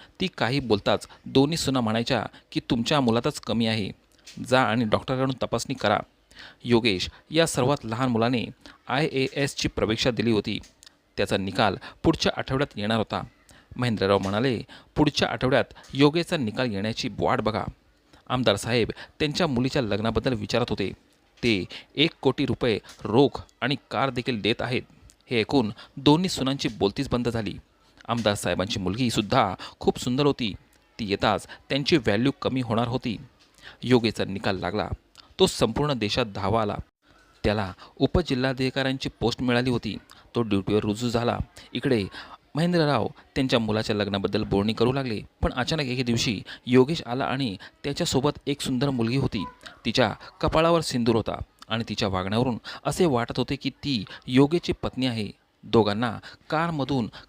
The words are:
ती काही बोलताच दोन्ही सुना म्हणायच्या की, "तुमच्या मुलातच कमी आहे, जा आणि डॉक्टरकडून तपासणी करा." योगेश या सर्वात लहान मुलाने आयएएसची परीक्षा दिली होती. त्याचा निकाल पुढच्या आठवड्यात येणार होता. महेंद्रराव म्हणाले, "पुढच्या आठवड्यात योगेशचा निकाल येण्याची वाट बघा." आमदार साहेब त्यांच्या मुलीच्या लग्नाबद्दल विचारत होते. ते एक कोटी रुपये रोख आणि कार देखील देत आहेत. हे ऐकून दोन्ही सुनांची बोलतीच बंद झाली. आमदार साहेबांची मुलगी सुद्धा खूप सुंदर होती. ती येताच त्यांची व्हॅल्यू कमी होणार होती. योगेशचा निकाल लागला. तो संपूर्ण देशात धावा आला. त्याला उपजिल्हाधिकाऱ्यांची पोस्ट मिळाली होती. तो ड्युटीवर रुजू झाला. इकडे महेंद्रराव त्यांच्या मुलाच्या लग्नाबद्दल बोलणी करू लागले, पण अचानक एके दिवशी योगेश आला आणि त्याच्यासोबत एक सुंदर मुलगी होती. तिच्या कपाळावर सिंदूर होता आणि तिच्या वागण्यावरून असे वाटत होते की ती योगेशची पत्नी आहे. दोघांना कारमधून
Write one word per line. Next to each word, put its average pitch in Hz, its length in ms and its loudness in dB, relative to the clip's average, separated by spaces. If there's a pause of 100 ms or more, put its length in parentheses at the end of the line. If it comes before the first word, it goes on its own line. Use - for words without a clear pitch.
(200)
ती 190 60 -2 (120)
काही 135 220 0
बोलताच 107 480 0 (180)
दोन्ही 139 300 4
सुना 135 240 0
म्हणायच्या 113 460 0 (260)
की, 156 80 -4 (100)
"तुमच्या 139 300 2
मुलातच 120 400 2
कमी 113 260 -2
आहे, 110 240 -2 (580)
जा 127 140 6
आणि 113 220 2
डॉक्टरकडून 127 580 -2
तपासणी 117 320 -4
करा." 104 260 2 (640)
योगेश 113 460 2 (200)
या 160 160 2
सर्वात 135 380 0
लहान 117 240 -2
मुलाने 117 380 0 (420)
आयएएसची 135 800 -2
परीक्षा 110 420 -2
दिली 113 200 0
होती. 104 280 0 (580)
त्याचा 101 200 0
निकाल 98 400 0 (260)
पुढच्या 165 340 2
आठवड्यात 135 420 -4
येणार 110 200 -2
होता. 101 240 -4 (540)
महेंद्रराव 101 420 2
म्हणाले, 104 440 -2 (340)
"पुढच्या 151 320 2
आठवड्यात 127 360 2 (280)
योगेशचा 151 440 4
निकाल 120 360 -2
येण्याची 107 360 -4 (100)
वाट 113 220 2
बघा." 107 240 -2 (640)
आमदार 117 280 2
साहेब 113 340 0 (280)
त्यांच्या 151 280 0
मुलीच्या 131 360 0
लग्नाबद्दल 113 520 -2
विचारत 113 360 -2
होते. 101 220 -4 (500)
ते 107 220 2 (320)
एक 156 140 4 (120)
कोटी 135 240 2
रुपये 117 320 0 (260)
रोख 113 380 4 (180)
आणि 131 160 -2 (140)
कार 127 200 -2
देखील 123 300 -4
देत 104 200 2
आहेत. 120 220 -4 (480)
हे 117 100 0
ऐकून 110 320 0 (240)
दोन्ही 151 320 4
सुनांची 139 400 -4
बोलतीच 104 400 -2
बंद 120 200 -2
झाली. 110 260 -4 (540)
आमदार 110 260 2
साहेबांची 95 460 -2
मुलगी 110 300 0
सुद्धा 107 440 2 (260)
खूप - 180 0
सुंदर 135 280 0
होती. 120 260 0 (460)
ती 104 120 -4
येताच 98 360 2 (220)
त्यांची 139 280 2
व्हॅल्यू 117 360 2 (100)
कमी 127 180 -2
होणार 117 280 0
होती. 120 280 -4 (640)
योगेशचा 117 420 4
निकाल 95 340 -2
लागला. 90 300 -2 (500)
तो 190 80 6
संपूर्ण 143 460 0
देशात 113 340 0
धावा 101 360 0
आला. 104 140 -2 (680)
त्याला 104 280 0 (240)
उपजिल्हाधिकाऱ्यांची 135 1120 0 (120)
पोस्ट - 220 -2
मिळाली 127 280 2
होती. 113 260 -4 (380)
तो 120 80 2
ड्युटीवर 101 400 2
रुजू 107 260 -2
झाला. 113 300 0 (340)
इकडे 120 320 0 (500)
महेंद्रराव 147 540 2 (260)
त्यांच्या 131 240 2
मुलाच्या 107 380 0
लग्नाबद्दल 101 480 0
बोलणी 101 280 2
करू 117 200 2
लागले, 127 280 -4 (220)
पण 170 100 0
अचानक 151 300 -2
एके 127 200 -2
दिवशी 117 400 0 (240)
योगेश 127 360 6
आला 123 220 -4
आणि 117 320 -4 (280)
त्याच्यासोबत 143 460 0 (160)
एक 143 140 -4
सुंदर 139 300 0
मुलगी 117 260 0
होती. 127 280 -2 (400)
तिच्या 113 300 2 (260)
कपाळावर 165 400 4
सिंदूर 120 360 2
होता 92 220 -2 (300)
आणि 113 200 -4
तिच्या 104 200 -2
वागण्यावरून 104 500 0 (280)
असे 170 200 2
वाटत 120 320 0
होते 131 180 -2
की 135 140 -6
ती 135 340 -4 (220)
योगेशची 147 460 4
पत्नी 127 340 -4
आहे. 110 240 -4 (320)
दोघांना 107 560 2 (320)
कारमधून 147 600 0 (180)